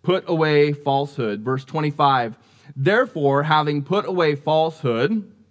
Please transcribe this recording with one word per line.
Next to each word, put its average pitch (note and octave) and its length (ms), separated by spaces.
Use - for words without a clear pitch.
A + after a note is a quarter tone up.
Put F3+ 260
away D3+ 460
falsehood. C#3 640
Verse C3 240
twenty-five, C#3+ 720
"Therefore, C#3+ 640
having D3+ 400
put F#3 240
away E3 300
falsehood" D#3 960